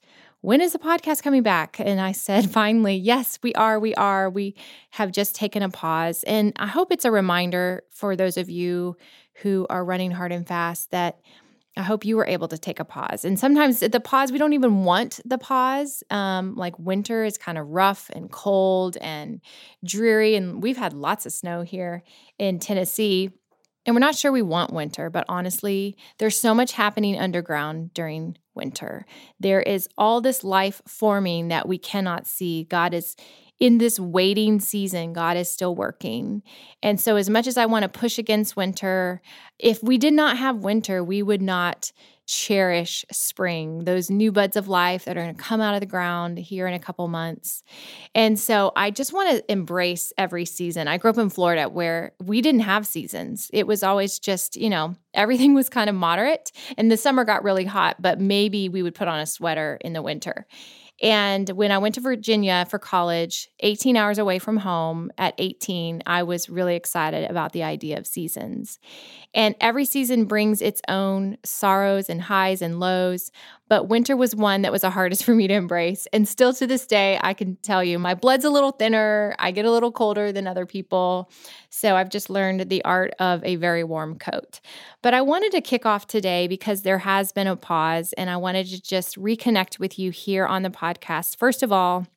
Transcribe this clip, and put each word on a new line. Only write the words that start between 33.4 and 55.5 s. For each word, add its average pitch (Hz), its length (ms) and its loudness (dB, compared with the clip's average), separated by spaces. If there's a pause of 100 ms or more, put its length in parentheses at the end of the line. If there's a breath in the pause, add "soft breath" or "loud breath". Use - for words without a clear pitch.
in 240 200 8
this 226 200 2
waiting 196 600 2
season. 185 540 -4
God 170 240 0
is 180 120 -4
still 180 260 -4
working. 208 680 -6 (380 loud breath)
And 208 180 0
so 214 180 2
as 202 120 0
much 226 160 2
as 247 120 -2
I 233 80 4
want 226 180 2
to 196 60 -2
push - 280 -4
against 214 380 0
winter, 185 640 -2 (380 loud breath)
if 220 240 2
we 247 140 4
did 294 160 4
not 302 240 4
have 247 260 -2
winter, 196 400 0
we 190 180 -2
would 202 200 0
not 180 500 -2 (340 soft breath)
cherish 180 840 0
spring, 165 720 -4
those 180 260 0
new 208 220 4
buds 196 240 2
of 202 120 -2
life 180 380 2
that 175 120 -6
are 175 40 -4
gonna 165 120 -8
come - 260 -4
out 208 160 0
of 196 60 -2
the 202 40 -4
ground 175 520 -4
here 185 300 -6
in 180 60 -4
a 180 60 -6
couple 180 280 -8
months. 165 560 -8 (520 loud breath)
And 220 240 4
so 202 380 2
I 202 140 2
just 262 200 -6
wanna 359 380 2
embrace 175 680 -2
every 180 280 -2
season. 170 420 -6
I 156 100 0
grew 220 140 4
up 214 60 -2
in 214 120 2
Florida 170 380 2
where 165 540 -4
we 208 200 0
didn't 269 200 6
have 208 260 0
seasons. - 640 -8
It 208 140 2
was 208 160 0
always 196 360 0
just, - 360 -4
you 220 140 -2
know, 170 260 -2 (180)
everything 254 400 6